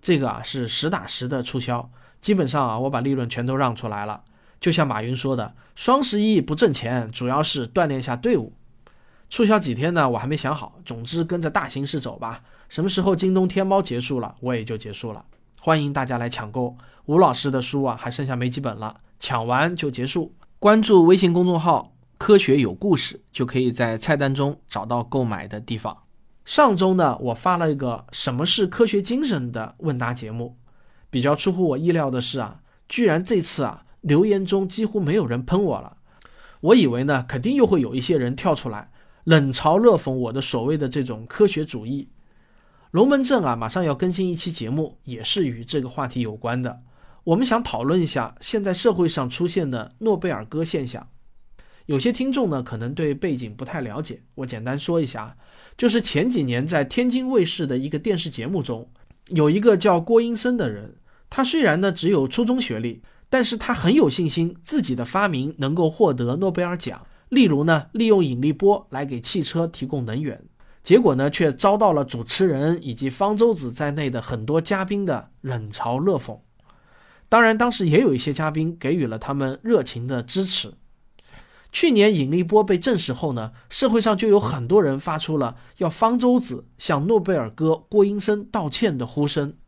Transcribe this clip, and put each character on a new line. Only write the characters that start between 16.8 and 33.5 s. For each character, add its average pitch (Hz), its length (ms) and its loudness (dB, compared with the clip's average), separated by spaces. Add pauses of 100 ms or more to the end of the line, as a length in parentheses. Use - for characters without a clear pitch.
吴 151 140 2
老 156 160 6
师 139 160 -2
的 131 100 0
书 139 220 -4
啊， 127 180 -2
还 131 100 -8
剩 139 140 -6
下 131 100 -4
没 123 140 -2
几 127 100 -6
本 131 160 -6
了， 107 220 -10 (240)
抢 117 260 -4
完 147 300 0
就 151 140 -4
结 123 160 -6
束。 - 280 -4 (240)
关 214 220 6
注 208 240 8
微 175 100 10
信 180 200 4
公 180 100 4
众 175 160 2
号 156 320 0 (240)
“科 208 220 6
学 135 180 4
有 113 160 2
故 180 240 2
事”， - 240 -6 (100)
就 - 140 -4
可 127 140 -4
以 127 120 2
在 117 280 -2
菜 151 180 0
单 139 180 0
中 143 320 -2
找 101 200 -8
到 120 180 -2
购 127 180 -2
买 101 240 -4
的 107 140 -10
地 113 160 -8
方。 - 280 -10 (420)
上 269 280 4
周 190 200 2
呢， 156 240 2
我 120 160 -4
发 180 240 0
了 165 120 0
一 147 40 0
个 127 360 -6
“什 - 240 -4
么 147 120 -2
是 190 200 0
科 220 200 2
学 202 160 0
精 240 200 -2
神” 143 300 -2
的 113 280 -10
问 147 180 -2
答 120 160 -4
节 117 180 -10
目。 120 240 -10 (540)
比 131 100 -2
较 143 160 2
出 190 160 -2
乎 175 160 2
我 135 100 0
意 165 140 0
料 151 180 0
的 127 120 -2
是 127 180 -6
啊， 104 220 -10 (260)
居 240 160 -2
然 170 180 4
这 190 180 0
次 - 240 -4